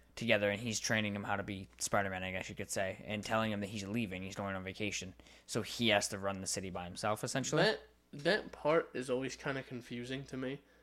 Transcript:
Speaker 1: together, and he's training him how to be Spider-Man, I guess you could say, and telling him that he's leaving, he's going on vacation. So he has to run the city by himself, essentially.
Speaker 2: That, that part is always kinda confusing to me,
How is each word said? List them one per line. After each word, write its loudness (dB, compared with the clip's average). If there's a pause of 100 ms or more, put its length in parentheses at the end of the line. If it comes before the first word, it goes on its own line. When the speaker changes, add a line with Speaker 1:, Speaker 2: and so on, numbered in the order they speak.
(160)
Speaker 1:
together, 6
and 2
he's -2
training 2
him -4
how 0
to 0
be -6 (100)
Spider-Man, 0
I -2
guess -4
you -10
could -8
say, -2
and -2
telling 2
him 0
that -2
he's -6
leaving, -2
he's -8
going -4
on -6
vacation. -4 (320)
So -2
he 2
has 8
to -4
run -2
the -6
city -2
by -6
himself, -2
essentially. 2
Speaker 2:
That, 4 (340)
that 0
part 2
is -2
always 0
kinda -2
confusing -8
to -10
me, -4 (220)